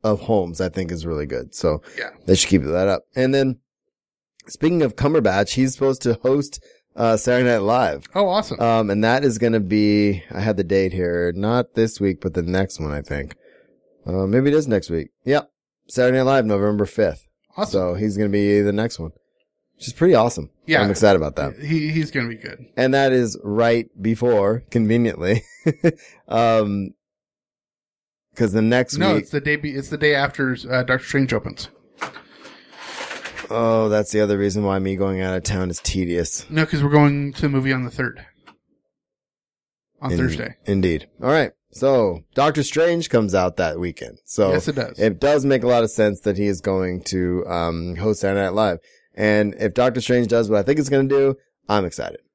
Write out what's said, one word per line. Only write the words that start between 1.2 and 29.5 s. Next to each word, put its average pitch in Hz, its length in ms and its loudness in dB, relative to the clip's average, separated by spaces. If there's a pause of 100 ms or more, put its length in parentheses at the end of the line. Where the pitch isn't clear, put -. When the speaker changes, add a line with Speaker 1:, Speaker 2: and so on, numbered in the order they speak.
Speaker 1:
good. 65 300 -10
So 78 260 -2 (160)
Speaker 2:
Yeah. 117 140 -10 (140)
Speaker 1:
they 95 100 4
should - 140 0
keep 90 140 4
that 85 240 0
up. 95 160 -2 (120)
And 131 180 0
then 135 260 0 (880)
speaking 165 340 0
of 127 140 0
Cumberbatch, 107 580 2
he's 131 200 2
supposed 135 300 0
to 120 180 2
host, 139 420 -2 (320)
uh, 113 220 2
Saturday 123 320 2
Night 117 80 2
Live. 101 480 0 (100)
Speaker 2:
Oh, 196 140 2
awesome. 202 300 -4
Speaker 1:
Um, 113 300 2
and 104 140 0
that 123 220 2
is 117 120 2
gonna 113 220 2
be, 104 720 2
I - 80 -8
had 104 180 0
the 98 60 -2
date 95 300 0
here, 87 420 -2
not 113 400 -2
this 110 240 0
week, 98 220 0
but 87 120 -4
the 90 100 -2
next 90 360 -2
one, 76 140 -6
I 73 80 -6
think. 69 340 -10 (720)
Uh, 95 200 -2
maybe 123 240 2
it 143 60 2
is 151 120 2
next 104 220 -2
week. - 200 -4 (160)
Yep. 143 260 0 (380)
Saturday 127 300 2
Night 131 40 2
Live, 131 220 2
November 104 400 0
fifth. 95 420 -2 (300)
Speaker 2:
Awesome. 208 140 -4
Speaker 1:
So 92 240 0
he's 101 200 -2
gonna 104 140 0
be 104 320 2
the 101 100 2
next 107 280 -4
one, 80 120 -10 (640)
which - 120 -14
is 123 60 -12
pretty 180 220 4
awesome. 113 360 0 (160)
Speaker 2:
Yeah. 156 160 4
Speaker 1:
I'm 101 80 2
excited 98 260 6
about 73 200 -2
that. 73 220 -4
Speaker 2:
He, 151 320 -2
he's 156 200 -2
gonna 120 180 -4
be 117 80 -10
good. - 220 -16 (180)
Speaker 1:
And 131 160 4
that 139 180 4
is 123 320 2
right 117 460 2 (120)
before, 110 680 2
conveniently, 113 720 2 (220)
<laughs> - 640 -2
um, 107 640 2 (1400)
'cause 113 180 2
the 110 80 2
next 123 360 2
Speaker 2:
No, 180 180 2
Speaker 1:
week 143 80 0
Speaker 2:
it's - 80 -16
the 147 100 -4
day 147 160 0